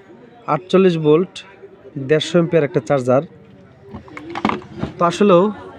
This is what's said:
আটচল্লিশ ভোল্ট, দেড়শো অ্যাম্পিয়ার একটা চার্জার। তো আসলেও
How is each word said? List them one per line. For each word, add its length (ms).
আটচল্লিশ 520
ভোল্ট, 460
দেড়শো 340
অ্যাম্পিয়ার 320
একটা 160
চার্জার। 420
তো 60
আসলেও 480